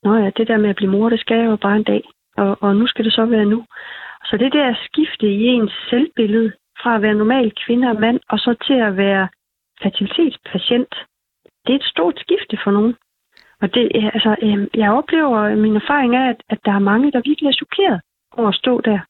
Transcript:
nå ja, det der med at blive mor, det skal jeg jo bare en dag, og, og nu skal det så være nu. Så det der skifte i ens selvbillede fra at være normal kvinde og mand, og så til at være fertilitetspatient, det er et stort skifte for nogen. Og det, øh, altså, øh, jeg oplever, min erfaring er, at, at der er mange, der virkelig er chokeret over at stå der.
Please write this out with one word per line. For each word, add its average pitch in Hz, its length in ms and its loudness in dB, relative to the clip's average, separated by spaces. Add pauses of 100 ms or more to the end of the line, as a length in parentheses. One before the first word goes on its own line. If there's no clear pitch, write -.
nå 208 140 4
ja, 202 200 2
det 226 100 0
der 226 100 0
med 208 120 2
at 190 60 -2
blive 190 160 -2
mor, 208 180 2
det 226 100 0
skal 226 180 -2
jeg 233 80 2
jo 220 100 0
bare 202 200 0
en 214 80 0
dag, 208 200 -2 (340)
og, 202 260 0
og 202 120 2
nu 226 120 2
skal - 180 -4
det 220 80 0
så 226 120 2
være 220 200 2
nu. 220 200 0 (600)
Så - 120 -4
det 254 160 0
der 269 220 2 (100)
skifte - 480 -2
i 202 120 0
ens 233 260 2 (180)
selvbillede 226 640 0 (300)
fra 240 140 0
at 214 60 0
være 214 120 2
normal 220 380 2 (140)
kvinde 247 240 0
og 220 120 -2
mand, 214 180 2 (100)
og 208 100 -2
så 240 160 0 (120)
til 277 60 2
at 214 240 0
være 196 300 2 (540)
fertilitetspatient, - 1120 -2 (720)
det 247 80 2
er 277 40 0
et - 40 -12 (100)
stort 330 260 -2
skifte - 440 -4
for 202 80 0
nogen. 214 240 2 (680)
Og 196 120 -2
det, 240 220 0
øh, 214 100 0
altså, 214 360 0
øh, 202 320 0
jeg 208 180 2
oplever, 240 640 0
min 214 200 2
erfaring 254 400 0
er, 254 140 2
at, 240 200 -6
at 220 160 -2
der 220 60 2
er 196 80 2
mange, 214 320 4
der 247 140 0
virkelig 294 220 0
er 277 40 2 (100)
chokeret 302 400 0 (360)
over 226 120 2
at 196 60 -2
stå 247 260 0
der. 214 180 2 (100)